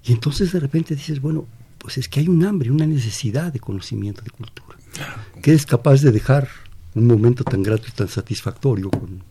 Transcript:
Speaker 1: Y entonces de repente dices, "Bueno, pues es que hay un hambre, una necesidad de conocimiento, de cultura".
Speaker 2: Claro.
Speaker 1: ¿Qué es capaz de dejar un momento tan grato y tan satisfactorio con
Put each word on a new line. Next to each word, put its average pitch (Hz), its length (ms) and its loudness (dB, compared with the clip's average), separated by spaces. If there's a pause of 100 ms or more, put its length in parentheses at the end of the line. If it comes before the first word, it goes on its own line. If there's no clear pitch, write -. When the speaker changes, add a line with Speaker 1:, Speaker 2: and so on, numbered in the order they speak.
Speaker 1:
Y 120 100 0
entonces 147 400 0
de 180 60 0
repente 160 380 -2
dices, 143 240 -8
"Bueno, 151 260 -4 (320)
pues - 180 -12
es 127 120 -6
que - 100 -4
hay 156 100 2
un 170 160 4
hambre, 165 280 0
una 156 140 2
necesidad 131 640 -2
de - 80 -8
conocimiento, 101 640 -8
de 110 80 -14
cultura". - 460 -20 (160)
Speaker 2:
Claro. - 220 -14 (260)
Speaker 1:
¿Qué 151 140 6
es 143 100 4
capaz 139 360 4
de 143 100 6
dejar 131 380 2 (460)
un 113 140 4
momento 120 340 4
tan 98 200 0
grato 107 260 0
y - 20 -14
tan 98 180 -2
satisfactorio 98 800 -4
con 92 420 -6